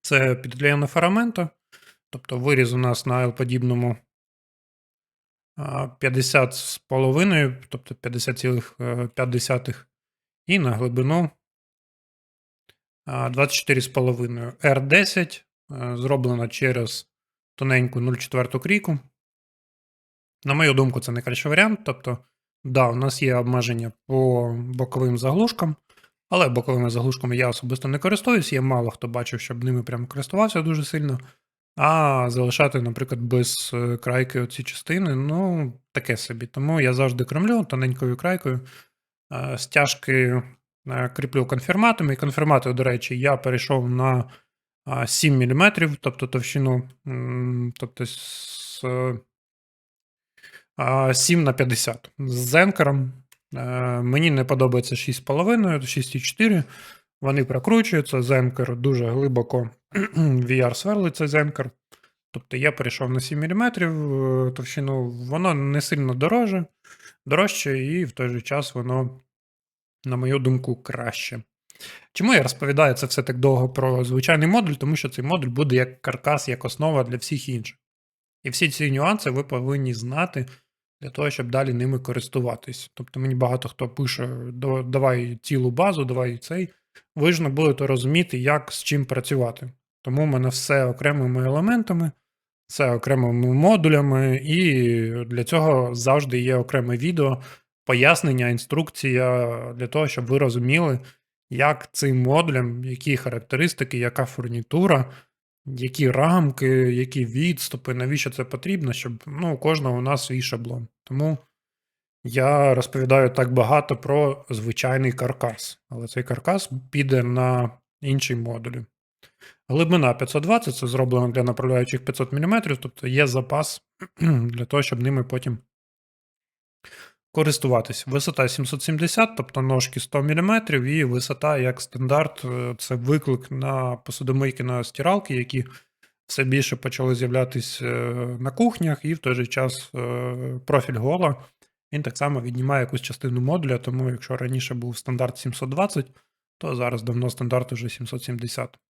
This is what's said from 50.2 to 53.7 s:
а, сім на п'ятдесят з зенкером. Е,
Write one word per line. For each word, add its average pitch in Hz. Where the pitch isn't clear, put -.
а, 131
сім 170
на 139
п'ятдесят 127
з 131
зенкером. 139
Е, 127